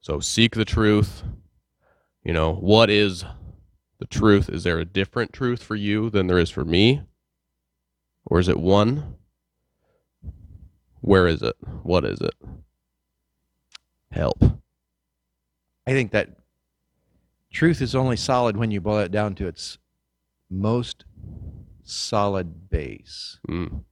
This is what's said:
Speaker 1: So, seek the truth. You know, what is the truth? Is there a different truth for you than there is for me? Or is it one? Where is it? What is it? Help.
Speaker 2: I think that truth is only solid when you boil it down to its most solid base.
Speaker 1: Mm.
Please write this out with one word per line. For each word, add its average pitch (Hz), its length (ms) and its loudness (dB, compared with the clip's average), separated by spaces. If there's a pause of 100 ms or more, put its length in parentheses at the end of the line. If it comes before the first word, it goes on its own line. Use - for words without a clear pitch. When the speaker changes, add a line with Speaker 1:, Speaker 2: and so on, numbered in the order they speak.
Speaker 1:
So, 73 200 -6
seek - 340 2
the 110 100 0
truth. 107 560 2 (1000)
You 82 100 -4
know, 80 200 0
what 104 360 4
is 101 340 2 (760)
the - 60 -10
truth? 104 440 4
Is 85 140 -8
there 85 160 0
a 82 60 -4
different 95 480 -4
truth 120 300 -4
for 110 120 -8
you 107 340 -2
than 98 180 2
there 90 120 4
is 82 100 2
for - 160 -6
me? 104 360 4 (1200)
Or - 140 0
is 90 100 2
it - 100 0
one? 104 560 2 (1900)
Where 92 260 4
is 82 140 0
it? 57 140 -4 (280)
What 87 220 2
is 50 140 -4
it? 50 160 -4 (1800)
Help. - 260 -2 (1500)
Speaker 2:
I 127 40 0
think 127 200 0
that 107 180 0 (1200)
truth 160 300 2
is 127 140 -4
only 127 220 0
solid 120 400 0
when 113 120 -2
you 101 120 -4
boil 107 180 0
it 92 120 -2
down 104 240 -2
to 98 120 -6
its - 300 -12 (720)
most 110 560 -4 (760)
solid 95 880 -4
base. - 760 -8
Speaker 1:
Mm. 76 440 -8